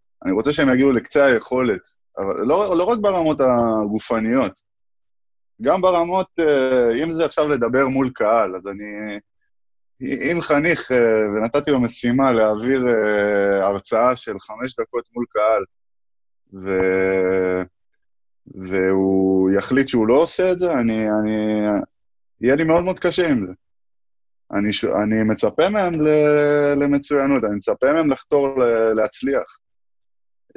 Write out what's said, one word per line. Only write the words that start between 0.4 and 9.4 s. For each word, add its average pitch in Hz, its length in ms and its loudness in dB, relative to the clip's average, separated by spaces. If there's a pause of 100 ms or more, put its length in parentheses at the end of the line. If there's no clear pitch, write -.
שהם 147 220 2
יגיעו 135 180 4
לקצה 139 340 2
היכולת, 123 560 0 (360)
אבל 95 280 -4
לא, 180 320 0
לא 175 60 0
רק 226 160 0
ברמות 175 420 0
הגופניות, 113 1160 0 (1040)
גם 160 200 0
ברמות, 180 460 0 (120)
אה, 131 640 2
אם 165 80 -4
זה 165 140 -2
עכשיו 151 220 -2
לדבר 131 400 0
מול 131 220 -2
קהל, 110 460 0
אז 92 120 -12
אני... 104 500 -12 (840)